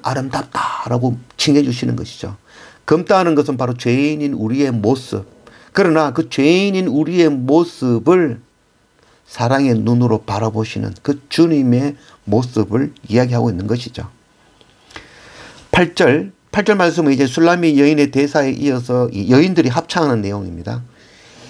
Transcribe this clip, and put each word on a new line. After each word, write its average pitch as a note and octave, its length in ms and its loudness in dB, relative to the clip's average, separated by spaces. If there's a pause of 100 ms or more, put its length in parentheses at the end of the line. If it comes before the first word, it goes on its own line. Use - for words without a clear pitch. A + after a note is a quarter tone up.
아름답다"라고 B2+ 1120 -4 (200)
칭해 D3 260 2
주시는 B2 320 -4
것이죠. A#2 400 -12 (500)
검다는 E3+ 500 2
것은 C#3+ 220 0
바로 B2 180 -4
죄인인 C#3+ 580 -2
우리의 A#2+ 380 -2
모습, A2 540 -2 (460)
그러나 D#3+ 400 2
그 D#3 180 -4
죄인인 F#3 580 2
우리의 D#3 420 2
모습을 C#3 1120 0 (840)
사랑의 B2 520 0
눈으로 A#2 440 0
바라보시는 G#2+ 720 -6 (100)
그 C#3+ 260 -4
주님의 C#3+ 640 0 (300)
모습을 A#2 680 -2 (140)
이야기하고 A#2+ 420 0
있는 F#2+ 180 -6
것이죠. - 420 -6 (1600)
팔 E3+ 240 2
절, E3+ 360 2 (200)
팔 G#3 140 -2
절 G#3+ 100 2
말씀은 E3+ 360 2
이제 C3+ 160 2
술람미 E3 520 2
여인의 C#3+ 320 4
대사에 C#3 400 0
이어서 B2 600 -2
이 G2 180 -6
여인들이 D#3 400 4
합창하는 C#3 520 -2
내용입니다. G2 600 -8 (680)